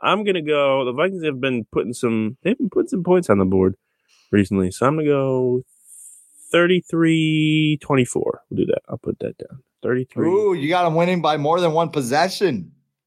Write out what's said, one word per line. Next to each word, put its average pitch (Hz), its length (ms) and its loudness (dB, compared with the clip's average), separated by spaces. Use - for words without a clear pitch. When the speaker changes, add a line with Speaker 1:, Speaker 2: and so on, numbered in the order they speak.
Speaker 1:
I'm 180 220 0
gonna 185 180 -2
go, 143 420 0
the 123 80 -2
Vikings 170 320 -2
have 139 160 -4
been 123 320 -2
putting 98 220 -4
some, 113 480 -2
they've 208 160 0
been 233 120 -2
putting - 180 0
some 185 160 -4
points 180 240 2
on 104 100 4
the 95 60 4
board 95 300 2
recently, 98 400 0
so 120 160 -2
I'm 147 100 2
gonna 156 120 -2
go 131 540 0
thirty-three 160 1300 2
twenty-four. - 680 -2
We'll - 80 -8
do - 100 0
that. - 220 -2
I'll 117 100 -10
put - 220 -8
that - 180 -8
down. - 240 -18
Thirty-three. 127 460 -2
Speaker 2:
Ooh, 196 260 2
you 147 140 -4
got 180 180 2
'em 160 80 0
winning 175 280 2
by 156 140 2
more 156 240 0
than 170 120 2
one 160 180 0
possession. 147 840 -2